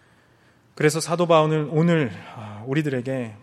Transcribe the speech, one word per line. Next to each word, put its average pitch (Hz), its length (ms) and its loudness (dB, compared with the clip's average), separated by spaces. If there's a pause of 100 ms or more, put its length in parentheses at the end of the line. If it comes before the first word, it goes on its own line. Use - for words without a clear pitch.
(760)
그래서 151 240 2
사도 170 260 -2
바울은 156 440 4
오늘, 160 420 2 (240)
아, 107 300 -16
우리들에게 131 760 -4